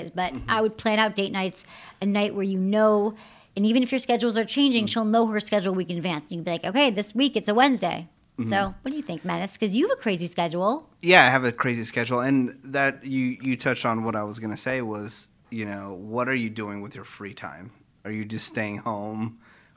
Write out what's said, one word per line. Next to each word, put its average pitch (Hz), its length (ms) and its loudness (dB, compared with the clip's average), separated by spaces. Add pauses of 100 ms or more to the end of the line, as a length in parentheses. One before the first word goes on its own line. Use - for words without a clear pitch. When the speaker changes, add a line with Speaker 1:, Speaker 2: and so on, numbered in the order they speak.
Speaker 1:
is. 170 60 -12
But 180 220 -2
Speaker 2:
Mm-hmm. 127 180 -10
Speaker 1:
I 220 100 2
would 220 160 -2
plan 214 220 0
out 214 160 2
date 196 160 -2
nights, 190 340 -4 (340)
a 196 60 -4
night 208 300 2
where 202 80 -2
you 196 160 0
know, 214 560 4 (400)
and 202 100 2
even 233 160 4
if 247 100 0
your 262 60 0
schedules 240 400 0
are 226 80 2
changing, 247 400 4
Speaker 2:
Mm. - 40 0
Speaker 1:
she'll 226 160 0
know 226 220 4
her 214 120 0
schedule 196 340 0
a - 20 0
week 180 140 -2
in 170 80 -4
advance. 160 340 -4
You 180 60 -6
can 165 60 -8
be 175 80 -4
like, 170 120 -4
"Okay, 247 280 4
this 202 240 -4
week 262 200 2
it's 214 140 -2
a 208 60 2
Wednesday." 208 520 2 (300)
Speaker 2:
Mm-hmm. 113 140 -2
Speaker 1:
So 196 320 0
what 262 80 -6
do 302 60 -6
you 294 40 -6
think, 165 240 -8
Menace? 180 320 -4
'Cause 202 160 -2
you 277 160 2
have 523 80 0
a - 20 -16
crazy 180 280 -2
schedule. 180 600 -2 (140)
Speaker 2:
Yeah, 170 240 10
I 123 40 8
have 131 140 4
a 120 80 2
crazy 120 320 0
schedule. 120 360 0
And 131 440 2
that 135 400 0
you, 127 380 -2
you 127 160 0
touched 123 260 0
on 113 200 0
what 110 120 -2
I 107 60 -2
was 104 160 -6
gonna 110 200 -6
say 131 260 -2
was, 104 440 -8 (220)
you 110 160 -6
know, 101 340 -10
what 113 300 -4
are 131 60 0
you 113 160 -2
doing 104 300 -8
with 98 120 -12
your 98 100 -16
free 98 300 -14
time? 90 380 -14 (340)
Are 104 60 -8
you 107 140 -4
just 107 200 -8
staying 104 320 -4
home? 110 640 -6 (380)